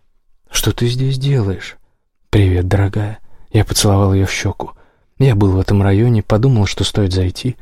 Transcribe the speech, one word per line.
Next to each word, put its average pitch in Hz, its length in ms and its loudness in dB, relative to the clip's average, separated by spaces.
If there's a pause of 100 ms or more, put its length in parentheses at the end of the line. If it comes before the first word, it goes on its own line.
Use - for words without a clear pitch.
(500)
«Что - 220 -2
ты 120 140 -2
здесь 131 320 -2
делаешь?» 123 600 -4 (520)
«Привет, 92 380 2
дорогая». 101 500 -2 (320)
Я 131 140 2
поцеловал 98 480 2
ее 98 140 2
в - 40 -8
щеку. - 460 -6 (420)
«Я 135 160 4
был 101 180 2
в 95 60 0
этом 98 240 2
районе, 104 400 2
подумал, 107 440 2
что - 180 -4
стоит 98 280 0
зайти». 95 500 -4